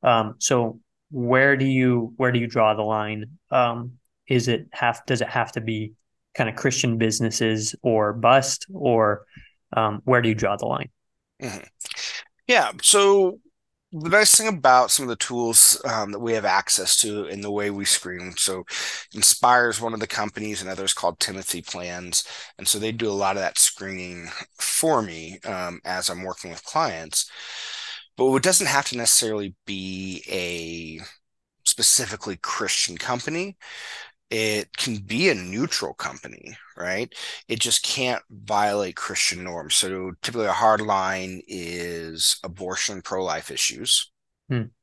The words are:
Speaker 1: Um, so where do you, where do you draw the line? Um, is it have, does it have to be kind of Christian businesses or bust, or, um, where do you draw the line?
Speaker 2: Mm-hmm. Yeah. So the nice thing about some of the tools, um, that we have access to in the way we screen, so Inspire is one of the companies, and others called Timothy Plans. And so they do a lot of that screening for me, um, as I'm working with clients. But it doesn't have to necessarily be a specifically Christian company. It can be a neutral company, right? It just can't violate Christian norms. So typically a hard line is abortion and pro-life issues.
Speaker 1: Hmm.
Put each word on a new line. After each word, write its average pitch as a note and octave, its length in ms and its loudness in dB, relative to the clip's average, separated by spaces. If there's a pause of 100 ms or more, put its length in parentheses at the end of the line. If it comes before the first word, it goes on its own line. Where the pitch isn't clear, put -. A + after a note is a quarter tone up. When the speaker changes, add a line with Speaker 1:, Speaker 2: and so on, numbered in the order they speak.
Speaker 1:
Um, A2+ 380 2
so A#2+ 400 0 (320)
where C3 460 4
do C3+ 80 0
you, B2+ 520 2
where B2+ 140 2
do B2 80 2
you A#2 80 -2
draw A2 260 4
the G#2+ 100 0
line? G#2+ 540 -4 (140)
Um, A#2+ 420 0 (340)
is B2+ 200 2
it A#2 240 0
have, - 360 -2
does B2 140 0
it - 80 -2
have A#2 240 -2
to A#2+ 80 -6
be A2 320 -4 (420)
kind A#2 140 0
of G#2+ 60 -8
Christian B2+ 420 0
businesses A2 840 0
or G#2+ 320 2
bust, A#2+ 580 4
or, A2+ 540 2 (500)
um, G#2+ 300 0
where B2 160 6
do A2+ 80 2
you A2 60 2
draw G#2 200 0
the A2+ 120 -4
line? C3 220 -4 (520)
Speaker 2:
Mm-hmm. G2+ 220 -10 (840)
Yeah. F#3+ 240 4 (100)
So G3+ 580 6 (520)
the D#3+ 180 -6
nice G#3 280 6
thing G#3+ 100 2
about B2+ 440 6
some C#3 140 0
of B2 40 -6
the A2+ 60 -2
tools, A#2 680 4
um, A2 280 -4
that G#2 80 -8
we A#2 140 -2
have G#2+ 120 0
access F#2+ 520 2
to G#2 280 0
in F#2+ 160 -8
the G#2 80 -6
way G#2 220 -2
we G2 140 -4
screen, F2+ 520 -2
so F#2 260 -2 (520)
Inspire B2 520 6
is A2 140 -4
one A2+ 140 -4
of G#2+ 40 -8
the A2 60 -2
companies, G#2 560 -6
and F#2+ 80 -10
others F#2+ 240 -4
called F2 260 -2
Timothy F#2+ 440 -4
Plans. F2 600 -4 (360)
And F#2 80 -4
so - 100 2
they A2 140 -2
do A2+ 180 -2
a - 20 -2
lot G2 240 0
of G2 60 -4
that - 160 -2
screening F#2 680 -2 (320)
for D3+ 420 2
me, E2+ 420 -8
um, F2+ 420 -8
as F2+ 220 -4
I'm F2+ 140 -6
working F#2 300 -10
with D#2+ 120 -16
clients. E2+ 680 -4 (840)
But C3 200 4
it C3 80 2
doesn't F3 240 4
have C#3 220 2
to B2 80 -8
necessarily G#2+ 580 0 (100)
be F#2+ 640 -8
a E2+ 680 -8 (680)
specifically G#2+ 720 0
Christian - 580 -4
company. D3+ 600 -6 (720)
It G#2+ 480 -2
can A#2 200 -2
be A2 320 0
a D#3 40 2
neutral F#2+ 640 -4
company, - 600 -12 (220)
right? F#2+ 340 -6 (360)
It A2+ 120 -4
just - 240 0
can't B2+ 460 -2
violate G#2 680 0
Christian - 480 -4
norms. E2+ 300 -6
So F#2 380 -2 (100)
typically A#2 240 -2
a G2 60 2
hard A2 300 4
line F#2+ 640 -2
is E2+ 960 -4
abortion F#2 520 -6
and F#2 80 -12
pro-life F2+ 460 -4
issues. - 600 -2 (360)
Speaker 1:
Hmm. B2 160 -2 (200)